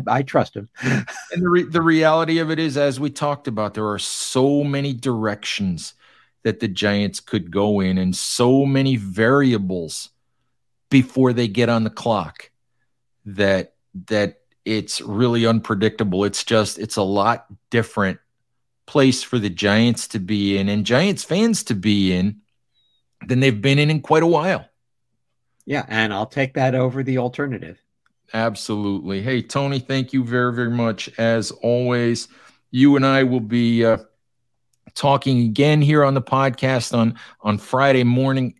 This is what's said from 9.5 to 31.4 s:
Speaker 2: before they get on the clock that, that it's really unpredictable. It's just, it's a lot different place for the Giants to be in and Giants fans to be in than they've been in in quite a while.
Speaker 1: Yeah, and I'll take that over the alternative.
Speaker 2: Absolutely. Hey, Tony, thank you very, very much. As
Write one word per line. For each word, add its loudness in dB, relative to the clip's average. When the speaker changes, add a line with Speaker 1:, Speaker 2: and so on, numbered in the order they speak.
Speaker 2:
before 2
they 0
get 2
on 2
the -2
clock -4
that, -2
that -2
it's -4
really 0
unpredictable. 0
It's -4
just, 0
it's -8
a 0
lot 0
different -2
place 4
for -2
the -2
Giants 2
to -6
be 0
in 0
and -2
Giants 0
fans 0
to -4
be 2
in -2
than 0
they've 2
been 2
in 2
in -2
quite 2
a 4
while. 0
Speaker 1:
Yeah, -4
and -2
I'll -2
take -4
that 0
over -2
the -2
alternative. -6
Speaker 2:
Absolutely. -4
Hey, -2
Tony, -4
thank -4
you 0
very, 0
very -2
much. -2
As 0